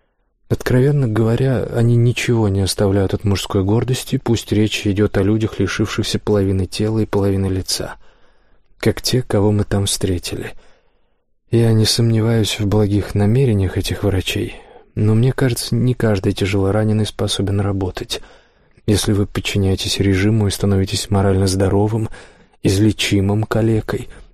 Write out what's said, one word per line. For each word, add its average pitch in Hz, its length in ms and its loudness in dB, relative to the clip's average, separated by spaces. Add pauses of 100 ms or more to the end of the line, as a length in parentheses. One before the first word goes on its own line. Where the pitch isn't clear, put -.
(500)
Откровенно 127 580 2
говоря, 113 560 0
они 120 320 2
ничего 117 540 2
не 98 100 0
оставляют 98 540 0
от 104 100 -4
мужской 98 400 0
гордости, 120 580 0
пусть - 300 -2
речь 107 340 0
идёт 104 320 2
о 98 60 2
людях, 107 360 0
лишившихся 101 600 -2
половины 98 460 0
тела 110 340 -2
и 107 60 2
половины 98 420 0
лица, - 480 -4 (840)
как - 220 0
те, 127 200 0
кого 107 320 2
мы 104 100 0
там 98 220 -2
встретили. - 680 -4 (1000)
Я 117 200 4
не 107 140 4
сомневаюсь 113 760 0
в 107 80 -2
благих 101 480 0
намерениях 104 640 2
этих - 260 -4
врачей, 98 520 -2 (400)
но 107 200 2
мне 123 160 4
кажется, 123 420 -2
не 120 200 0
каждый 104 400 0
тяжелораненый 104 720 0
способен 101 560 -2
работать. 101 600 -4 (680)
Если 107 240 0
вы 98 140 0
подчиняетесь - 720 -2
режиму 101 480 2
и - 20 2
становитесь 98 600 -2
морально 98 340 2
здоровым, 101 640 0 (540)
излечимым 101 800 2
калекой, 110 640 -2 (240)